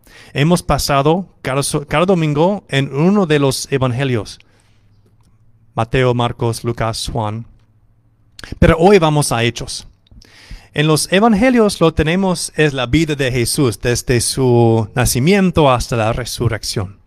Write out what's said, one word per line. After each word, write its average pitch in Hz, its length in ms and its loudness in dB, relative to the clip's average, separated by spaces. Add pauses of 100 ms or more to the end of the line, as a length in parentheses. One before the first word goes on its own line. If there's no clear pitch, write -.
(340)
Hemos 165 300 2
pasado 147 800 0
cada 139 220 -4
so-, 143 240 -6
cada 156 180 0
domingo 170 600 0
en 139 260 -2
uno 185 320 2
de 151 140 2
los 135 320 -2
evangelios. 127 680 -4 (1400)
Mateo, 123 380 0
Marcos, 120 500 -4
Lucas, 117 500 -6
Juan. 113 320 -6 (1120)
Pero 165 220 4
hoy 190 200 6
vamos 151 320 2
a 117 120 0
Hechos. - 440 -6 (840)
En 147 140 0
los 151 240 0
evangelios 220 680 2
lo 165 140 2
tenemos 175 600 -2
es 151 180 2
la 131 120 -4
vida 151 300 0
de 131 160 -2
Jesús 123 480 0
desde 120 400 0
su 117 760 2
nacimiento 156 800 2
hasta 123 240 -2
la 110 180 0
resurrección. 113 920 -6